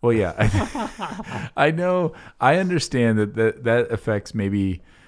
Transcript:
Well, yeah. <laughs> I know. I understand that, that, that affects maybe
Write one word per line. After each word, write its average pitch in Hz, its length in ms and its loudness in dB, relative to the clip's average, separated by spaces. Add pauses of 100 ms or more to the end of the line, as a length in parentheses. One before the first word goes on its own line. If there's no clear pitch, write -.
Well, 120 100 4
yeah. 98 240 0
<laughs> 185 1200 -2
I 147 140 4
know. 175 420 -2 (280)
I 139 180 4
understand 135 600 0
that, 104 160 0
that, 113 300 0
that 117 260 2
affects 110 440 -4
maybe 98 480 -2 (260)